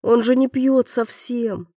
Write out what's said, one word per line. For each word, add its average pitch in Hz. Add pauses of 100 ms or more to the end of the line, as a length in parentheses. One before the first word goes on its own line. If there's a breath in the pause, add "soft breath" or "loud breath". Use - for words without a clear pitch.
Он 233
же 240
не 262
пьет 262
совсем. 226